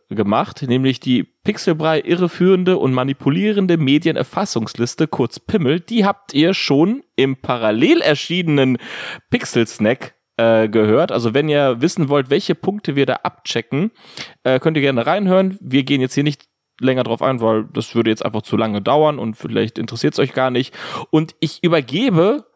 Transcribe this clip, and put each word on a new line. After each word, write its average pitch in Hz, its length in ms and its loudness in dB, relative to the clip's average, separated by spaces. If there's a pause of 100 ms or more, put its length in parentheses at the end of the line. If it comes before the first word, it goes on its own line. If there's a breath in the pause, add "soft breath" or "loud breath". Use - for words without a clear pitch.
(100)
gemacht, 107 560 -2
nämlich 131 340 0
die 123 240 0
Pixelbrei 160 760 -2
irreführende 180 800 2
und 131 140 0
manipulierende 170 840 0
Medienerfassungsliste, 147 1300 0
kurz - 340 -4
Pimmel. 170 400 0
Die 220 240 -2
habt - 300 -4
ihr 160 200 4
schon 180 480 2 (140)
im 131 200 0
parallel 120 680 0
erschienenen 147 760 0 (520 loud breath)
Pixel-Snack, - 840 -2 (260)
äh, 113 280 4
gehört. 110 420 4
Also 117 240 -2
wenn 151 140 2
ihr 139 320 2
wissen 156 280 0
wollt, 139 220 0
welche 165 240 0
Punkte 190 400 -6
wir 139 120 2
da 131 80 -2 (100)
abchecken, 135 680 -4 (540 loud breath)
äh, 131 160 2
könnt 160 160 0
ihr 143 60 2
gerne 135 220 0
reinhören. 190 560 2
Wir 131 220 0
gehen 139 180 0
jetzt 131 140 -2
hier 143 80 0
nicht 147 220 -4 (340)
länger 127 240 2
drauf 117 200 -4
ein, 131 180 0
weil 110 320 2
das - 240 -8
würde 113 140 4
jetzt 110 140 -2
einfach 107 180 -4
zu - 140 -4
lange 110 240 -2
dauern 147 380 2
und 110 180 -6
vielleicht 110 420 -4
interessiert's 117 420 -2
euch 131 140 -2
gar 131 180 0
nicht. 123 200 -2 (380 loud breath)
Und 160 300 0
ich - 240 -4
übergebe 175 800 0 (120)